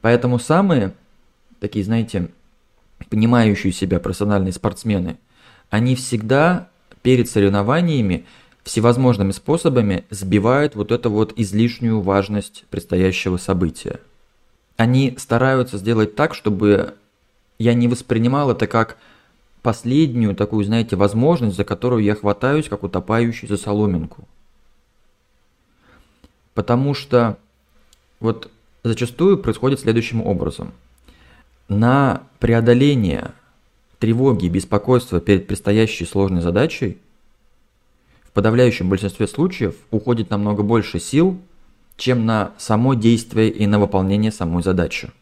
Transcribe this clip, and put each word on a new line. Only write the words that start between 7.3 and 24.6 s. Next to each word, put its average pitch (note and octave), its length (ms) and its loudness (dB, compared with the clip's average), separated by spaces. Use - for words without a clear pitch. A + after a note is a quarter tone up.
всевозможными A#2 720 2
способами B2 760 0
сбивают G#2 640 0
вот G#2 160 -6
эту A#2+ 200 -2
вот G#2+ 260 -2
излишнюю A2 640 -2
важность G2 680 -2
предстоящего F#2 680 -2
события. - 640 -4
Они C3 420 2
стараются B2+ 600 0
сделать G#2+ 380 0
так, D#3 180 0
чтобы G#2 600 0
я A#2 160 2
не A#2+ 140 2
воспринимал B2 640 0
это A2+ 160 0
как A2+ 300 -2
последнюю A#2+ 720 0
такую, G#2 300 -2
знаете, A2 320 -2
возможность, A2 600 2
за G2 80 -2
которую A#2 380 -2
я G#2 120 2
хватаюсь, B2+ 540 -2
как - 140 -8
утопающий A2+ 680 -4
за G#2 80 -4
соломинку. G2 680 -4